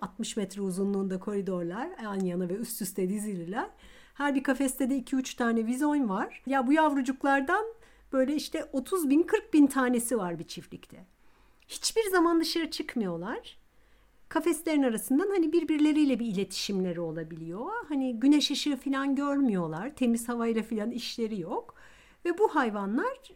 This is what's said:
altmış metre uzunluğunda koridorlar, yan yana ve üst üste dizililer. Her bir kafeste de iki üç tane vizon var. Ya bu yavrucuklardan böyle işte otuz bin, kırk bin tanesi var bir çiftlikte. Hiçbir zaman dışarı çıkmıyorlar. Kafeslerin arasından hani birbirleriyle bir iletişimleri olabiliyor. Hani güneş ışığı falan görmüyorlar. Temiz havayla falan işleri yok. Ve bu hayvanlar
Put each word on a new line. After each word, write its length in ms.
altmış 360
metre 240
uzunluğunda 580
koridorlar, 720
yan 160
yana 300
ve 40
üst 280
üste 280
dizililer. 600
Her 220
bir 80
kafeste 460
de 60
iki 200
üç 200
tane 300
vizon 440
var. 360
Ya 220
bu 60
yavrucuklardan 920
böyle 220
işte 380
otuz 360
bin, 140
kırk 300
bin 140
tanesi 500
var 220
bir 80
çiftlikte. 580
Hiçbir 440
zaman 280
dışarı 320
çıkmıyorlar. 840
Kafeslerin 540
arasından 460
hani 240
birbirleriyle 640
bir 60
iletişimleri 760
olabiliyor. 680
Hani 300
güneş 320
ışığı 260
falan 380
görmüyorlar. 800
Temiz 340
havayla 340
falan 280
işleri 480
yok. 360
Ve 120
bu 180
hayvanlar 640